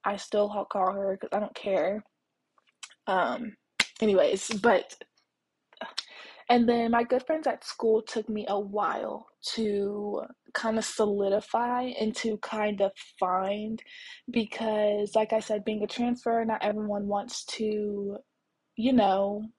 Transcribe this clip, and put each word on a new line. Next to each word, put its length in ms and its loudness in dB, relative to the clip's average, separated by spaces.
I 120 -2
still 320 0
ha-, 160 -4
call 280 0
her 240 -2
'cause 160 -10
I 80 2
don't 140 -6
care. 480 0
Um, 500 0
anyways, 480 4
but, 360 4
and 200 6
then 220 2
my 120 4
good 220 0
friends 220 0
at 180 -2
school 380 2
took 260 -6
me 200 -4
a 100 0
while 680 -4
to 680 -2
kinda 260 0
solidify 1000 0
and 180 0
to 220 -2
kinda 520 0
find, 640 0
because, 840 0
like 180 4
I 80 4
said, 240 -2
being 180 -2
a 40 -4
transfer, 580 0
not 180 -2
everyone 440 -2
wants 380 -4
to, 600 -2
you 160 2
know 520 4